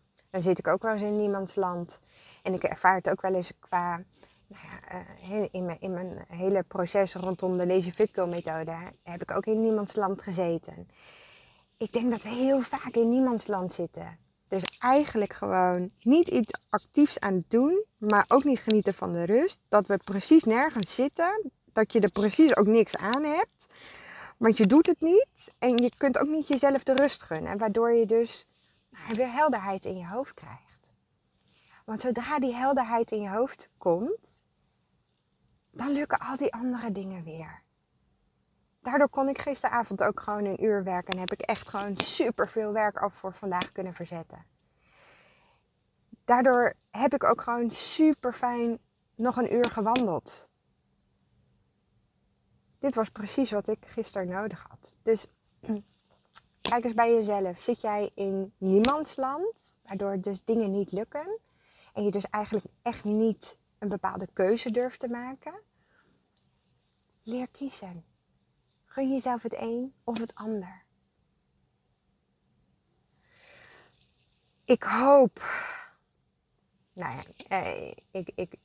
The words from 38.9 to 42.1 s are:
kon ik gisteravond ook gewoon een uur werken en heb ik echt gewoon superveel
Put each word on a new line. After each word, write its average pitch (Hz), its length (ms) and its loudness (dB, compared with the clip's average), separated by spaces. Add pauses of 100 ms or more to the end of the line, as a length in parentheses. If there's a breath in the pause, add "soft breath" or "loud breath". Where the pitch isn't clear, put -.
kon 269 200 0
ik 269 120 -4
gisteravond 233 600 -2
ook 208 180 0
gewoon 208 240 -4
een 196 200 -4
uur 202 200 0
werken 185 300 -4
en 185 40 -2
heb 180 140 -4
ik 208 80 -6
echt - 280 -6
gewoon 202 300 -4
superveel 214 760 0